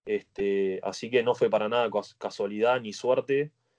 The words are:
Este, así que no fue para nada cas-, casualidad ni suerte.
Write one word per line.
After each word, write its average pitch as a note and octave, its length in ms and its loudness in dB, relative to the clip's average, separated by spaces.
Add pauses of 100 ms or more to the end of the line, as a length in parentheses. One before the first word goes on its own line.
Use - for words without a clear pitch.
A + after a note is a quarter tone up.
Este, G2 760 -2
así A2+ 280 -8
que B2 120 4
no A#2 120 2
fue A2+ 160 2
para G#2+ 180 2
nada A#2 220 2
cas-, G2+ 240 -4
casualidad G#2+ 680 0
ni G#2+ 140 -10
suerte. C3+ 560 0 (280)